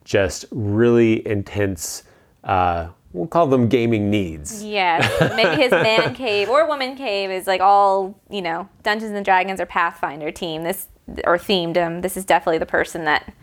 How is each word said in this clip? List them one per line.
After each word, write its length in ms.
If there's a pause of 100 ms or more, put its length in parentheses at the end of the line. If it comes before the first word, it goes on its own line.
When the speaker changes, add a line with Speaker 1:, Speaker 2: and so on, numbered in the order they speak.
Speaker 1:
just 460
really 800
intense, 760 (400)
uh, 460 (240)
we'll 160
call 180
them 220
gaming 420
needs. 540
Speaker 2:
Yes. 400 (320)
Maybe 260
his 80
Speaker 1:
<laughs> 180
Speaker 2:
man 260
cave 340
or 180
woman 300
cave 340
is, 160
like, 140
all, 580 (120)
you 120
know, 260 (140)
Dungeons 300
and 120
Dragons 360
or 60
Pathfinder 640
team, 320
this, 240 (360)
or 120
themed. 400
Um, 240
this 160
is 80
definitely 340
the 80
person 380
that, 280 (100)